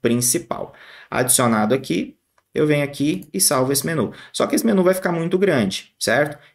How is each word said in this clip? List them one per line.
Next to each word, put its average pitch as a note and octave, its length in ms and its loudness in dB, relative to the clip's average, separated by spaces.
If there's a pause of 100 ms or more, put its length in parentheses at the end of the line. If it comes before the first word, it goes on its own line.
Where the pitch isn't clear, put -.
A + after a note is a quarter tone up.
principal. - 720 -2 (360)
Adicionado A#2 640 2
aqui, D#3 420 -4 (380)
eu D3+ 140 2
venho D3 180 2
aqui D3 480 -4
e F#3+ 80 -4
salvo C3 320 2
esse C3 120 -2
menu. D#3 280 -2 (180)
Só - 160 0
que - 80 0
esse - 100 0
menu G3 160 4
vai F3+ 120 4
ficar F#3 180 -2
muito E3+ 260 0
grande, C#3+ 600 0
certo? C#3+ 380 0 (180)